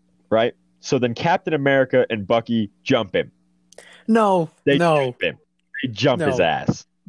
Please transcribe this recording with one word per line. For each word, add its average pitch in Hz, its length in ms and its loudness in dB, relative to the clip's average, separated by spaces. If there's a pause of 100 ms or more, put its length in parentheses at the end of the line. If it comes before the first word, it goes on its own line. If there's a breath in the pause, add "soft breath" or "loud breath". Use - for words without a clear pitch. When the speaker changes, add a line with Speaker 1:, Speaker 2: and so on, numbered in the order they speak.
(300)
Speaker 1:
right? 113 240 0 (260)
So 135 200 -2
then 120 160 -2
Captain 170 400 -2
America 135 560 2
and 104 160 -6
Bucky 113 420 0 (140)
jump 113 320 -2
him. 85 160 -2 (760 loud breath)
Speaker 2:
No, 196 420 2 (140)
Speaker 1:
They 139 140 2
Speaker 2:
no. 156 280 2
Speaker 1:
jump 123 180 -8
him. 82 140 -4 (440)
They 127 80 -4
jump 120 320 0
his 135 160 -2
Speaker 2:
No. 87 80 2
Speaker 1:
ass. - 400 -2 (240)